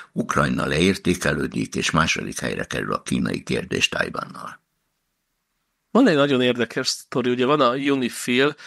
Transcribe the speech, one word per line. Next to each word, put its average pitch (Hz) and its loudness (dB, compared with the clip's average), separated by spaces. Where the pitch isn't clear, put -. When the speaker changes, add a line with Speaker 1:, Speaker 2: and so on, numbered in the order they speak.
Speaker 1:
Ukrajna 65 -2
leértékelődik, 78 0
és - -2
második 80 -2
helyre 50 -4
kerül 50 -6
a - -4
kínai - -2
kérdés - -2
Tajvannal. - -8
Speaker 2:
Van 254 8
egy 160 4
nagyon 139 4
érdekes 123 0
sztori, - -2
ugye 123 2
van 147 4
a 123 4
unifil, 139 0